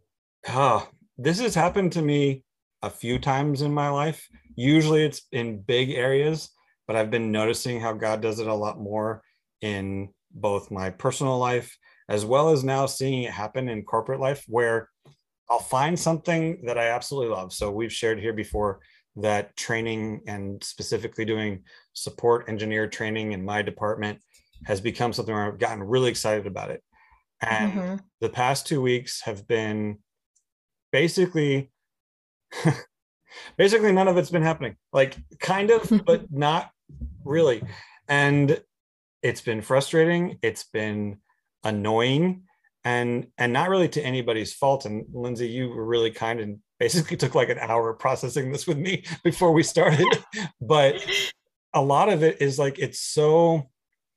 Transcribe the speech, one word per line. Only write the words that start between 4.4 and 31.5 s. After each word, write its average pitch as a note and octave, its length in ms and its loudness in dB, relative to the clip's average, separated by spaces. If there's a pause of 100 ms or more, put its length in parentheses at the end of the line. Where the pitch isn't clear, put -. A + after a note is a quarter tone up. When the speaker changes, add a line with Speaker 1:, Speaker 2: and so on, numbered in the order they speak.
Speaker 1:
Usually D#3 500 4
it's - 160 -6 (100)
in A#2 300 -6
big B2 300 0
areas, C#3 580 0 (380)
but A2 80 -2
I've A2 160 0
been A2+ 200 0
noticing A2+ 480 -2
how A2+ 140 -4
God A2 280 -2
does A2 180 -2
it A2 80 -4
a A2 60 -2
lot G#2 260 -4
more G#2+ 420 -6 (400)
in G2 480 -6 (220)
both G2+ 400 -4
my F#2+ 180 -6
personal C3 480 -2
life, B2 400 -2 (320)
as G#2 160 -2
well C#3 240 4
as C#3+ 140 2
now C3+ 220 0
seeing C3 380 -4
it A2+ 80 -8
happen A2 380 -6
in G#2+ 140 -6
corporate A#2 360 -4
life, C3+ 280 -4
where A2+ 420 0 (600)
I'll A#2 100 2
find D3 380 0
something E3 680 -2
that A#2+ 120 -2
I A#2 120 2
absolutely A#2+ 460 -4
love. F#2 180 -8
So G#2 180 -4
we've A2 220 -4
shared A2 260 -2
here A2 140 -4
before G#2 460 -4 (360)
that G#2 400 -2
training A2+ 720 -6
and G2+ 360 -10
specifically A2 640 -6
doing G#2+ 380 -4 (300)
support - 560 -2
engineer G#2+ 380 -2
training A2 440 -6
in F#2 140 -6
my G#2 180 -2
department G#2 560 -4 (460)
has G2+ 160 -2
become A2+ 320 -2
something A2 200 -6
where G#2 140 -2
I've G2 120 -8
gotten A2+ 240 -4
really B2 280 2
excited G#2+ 340 -2
about G2 260 -8
it. - 120 -12 (580)
And A2 320 -2
Speaker 2:
Mm-hmm. F#3 220 -4 (260)
Speaker 1:
the A2+ 80 -2
past B2+ 380 -2
two D3 140 0
weeks B2 400 -2
have G2+ 260 -10
been G#2+ 520 -2 (920)
basically, D3 800 2 (800)